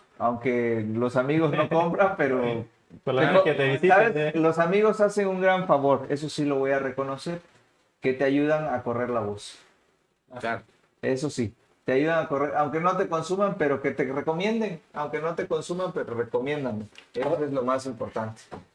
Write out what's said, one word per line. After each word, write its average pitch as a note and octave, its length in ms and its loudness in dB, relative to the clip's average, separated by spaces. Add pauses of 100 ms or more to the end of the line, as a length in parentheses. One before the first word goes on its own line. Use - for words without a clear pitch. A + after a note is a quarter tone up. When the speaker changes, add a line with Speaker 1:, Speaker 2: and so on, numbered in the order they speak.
(180)
Speaker 1:
aunque A#2 680 0
los A#2+ 280 0
amigos D3 360 2
no D3+ 160 0
compran, F3 460 2
Speaker 2:
<laughs> - 40 -12
Speaker 1:
pero B2 460 0 (380)
Speaker 2:
Por C3 120 -2
lo C3+ 60 4
Speaker 1:
pero, D#3 120 4
Speaker 2:
menos F#3+ 100 8
que D#3 120 4
te C#3 140 2
visiten, C#3 200 2
Speaker 1:
¿sabes? G3+ 280 6
Speaker 2:
¿eh? D3+ 220 0
Speaker 1:
Los D#3+ 220 2
amigos G#3 400 2
hacen G3+ 260 2
un F#3+ 140 -2
gran F#3 260 2
favor, C#3 420 4
eso D3 200 -4
sí D3 160 -2
lo C#3+ 120 2
voy C3+ 140 2
a C#3 80 2
reconocer, C3+ 600 -6 (600)
que C3 120 2
te C3 100 0
ayudan D3 500 2
a A#2+ 120 -4
correr A#2+ 260 -2
la A#2 100 0
voz. G#2 380 -8 (800)
Speaker 3:
Claro. A2+ 240 -4 (400)
Speaker 1:
Eso C3 280 -2
sí, A2 220 -4 (340)
te B2+ 60 0
ayudan D#3 320 2
a - 40 -12
correr, C#3+ 280 -2
aunque D3 240 0
no F3+ 180 2
te F#3 100 -2
consuman, F#3 480 -2
pero C#3+ 240 0
que C3+ 120 -2
te C#3 120 -2
recomienden, E3+ 760 -2 (120)
aunque D3 280 -6
no E3 140 -4
te F#3 120 -6
consuman, F3 460 -4
pero A#2 220 -6
recomiéndame. A#2+ 680 -4 (300)
Eso D3 300 -2
es C#3 80 -4
lo C3 100 -2
más C3 240 -2
importante, A2+ 560 -8 (320)